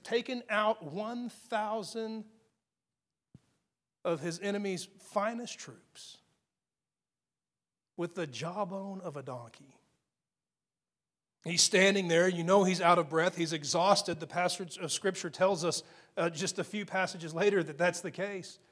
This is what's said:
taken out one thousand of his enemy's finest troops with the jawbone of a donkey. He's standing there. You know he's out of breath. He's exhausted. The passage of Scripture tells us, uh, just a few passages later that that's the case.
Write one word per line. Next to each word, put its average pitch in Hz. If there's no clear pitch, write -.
taken 247
out 214
one 214
thousand 220
of 165
his 165
enemy's 202
finest 233
troops -
with 170
the 170
jawbone 190
of 170
a 135
donkey. 127
He's 170
standing 196
there. 170
You 170
know 190
he's 185
out 175
of 160
breath. 160
He's 165
exhausted. 165
The 160
passage 180
of 156
Scripture -
tells 185
us, 170
uh, 170
just 165
a 175
few 208
passages 175
later 196
that 147
that's 175
the 175
case. 196